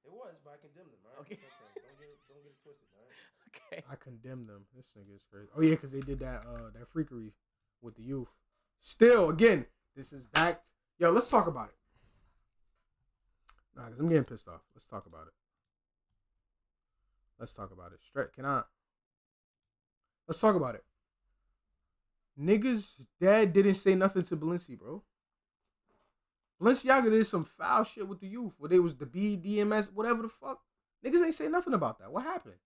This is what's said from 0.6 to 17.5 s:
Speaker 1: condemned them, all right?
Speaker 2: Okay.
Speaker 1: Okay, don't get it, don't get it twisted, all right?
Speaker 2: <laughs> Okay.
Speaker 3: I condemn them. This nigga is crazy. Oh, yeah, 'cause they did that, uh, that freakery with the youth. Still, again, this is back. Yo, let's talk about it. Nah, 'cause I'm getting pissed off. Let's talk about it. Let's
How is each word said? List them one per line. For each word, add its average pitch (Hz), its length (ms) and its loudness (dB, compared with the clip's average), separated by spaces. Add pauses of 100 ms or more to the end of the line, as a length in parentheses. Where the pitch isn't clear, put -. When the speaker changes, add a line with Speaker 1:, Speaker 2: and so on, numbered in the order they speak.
Speaker 1:
condemned 156 320 -20
them, 95 140 -20
all 117 100 -20
right? 135 80 -20
Speaker 2:
Okay. 190 160 -20
Speaker 1:
Okay, - 400 -20
don't 139 160 -20
get 147 160 -20
it, - 160 -20
don't 143 160 -20
get 143 80 -20
it - 80 -20
twisted, - 320 -20
all 101 140 -20
right? 131 80 -20
Speaker 2:
<laughs> - 100 -20 (300)
Okay. - 340 -20
Speaker 3:
I 135 60 -18
condemn 127 540 -20
them. 101 260 -20
This 127 120 -20 (120)
nigga 101 160 -20
is 101 160 -20
crazy. 101 240 -20
Oh, 151 80 -10
yeah, 160 140 4
'cause 139 160 -14
they 139 80 -10
did 131 180 -10
that, 127 260 -12
uh, 117 260 -16
that 113 220 -20
freakery 123 400 -8 (480)
with 117 140 -20
the 110 80 -20
youth. 127 260 -10 (520)
Still, 220 500 6
again, 170 360 4 (280)
this 135 180 -18
is 131 120 -18
back. 170 400 0 (340)
Yo, 170 140 4
let's 240 180 2
talk 202 160 4
about 127 220 -8
it. - 80 -20 (2000)
Nah, 120 120 -18
'cause 117 120 -16
I'm 165 80 0
getting 156 160 4
pissed - 240 -14
off. 82 140 -20 (120)
Let's - 120 -20
talk 98 200 -16
about 80 200 -20
it. 80 80 -20 (2000)
Let's 113 160 -18